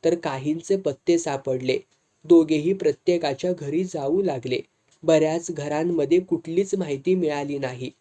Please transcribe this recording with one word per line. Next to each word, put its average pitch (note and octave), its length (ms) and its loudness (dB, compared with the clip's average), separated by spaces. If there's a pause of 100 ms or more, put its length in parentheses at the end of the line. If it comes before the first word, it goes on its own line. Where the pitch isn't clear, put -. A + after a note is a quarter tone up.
तर E3 100 4
काहींचे D#3 600 -4
पत्ते E3+ 420 0
सापडले. C3 600 -2 (460)
दोघेही D#3+ 480 4
प्रत्येकाच्या E3+ 800 0
घरी D#3 320 -4
जाऊ E3 380 -2
लागले. C3 380 -2 (420)
बऱ्याच D#3+ 480 2
घरांमध्ये D#3 720 0
कुठलीच F3+ 540 -2
माहिती E3 400 0
मिळाली C#3+ 440 -2
नाही. B2+ 320 -6 (100)